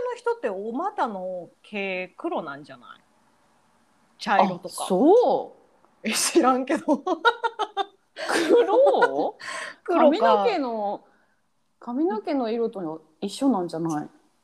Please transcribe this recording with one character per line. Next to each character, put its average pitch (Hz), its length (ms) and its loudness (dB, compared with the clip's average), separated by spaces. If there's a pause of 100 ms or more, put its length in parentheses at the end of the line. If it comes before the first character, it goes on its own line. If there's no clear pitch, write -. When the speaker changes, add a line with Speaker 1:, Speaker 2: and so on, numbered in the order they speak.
(120)
Speaker 1:
の 466 40 -8
人 466 160 -4
っ 466 80 -4
て 269 100 -6
お 202 220 -8
股 349 360 -4
の 185 420 -10 (120)
毛 190 460 -8 (100)
黒 330 240 -6
な 147 140 -12
ん 147 80 -18
じ 135 100 -20
ゃ 127 40 -20
な 113 200 -20
い？ - 40 -20 (1160)
茶 - 220 2
色 185 180 2
と - 120 -14
か。 - 160 -10
Speaker 2:
あ、 - 20 -12
そ 247 680 4 (500)
う？ - 40 -6
Speaker 1:
え、 220 40 -2
知 - 300 2
ら 247 120 4
ん 254 120 -2
け 311 120 -2
ど。 - 260 -2 (1500)
Speaker 2:
黒？ 311 840 2
Speaker 1:
<laughs> - 0 - (460)
黒 339 280 6
か。 339 60 0
Speaker 2:
髪 - 20 -4
の 440 260 4
毛 415 120 2
の、 220 460 -4 (760)
髪 254 260 -4
の 415 160 -2
毛 370 120 -4
の 254 160 -2
色 233 200 -2
と 160 320 -10 (200)
一 202 80 -6
緒 180 200 -2
な 180 120 2
ん 175 60 -4
じ 165 80 -8
ゃ 160 40 -6
な 160 240 -4
い？ - 40 -14 (360)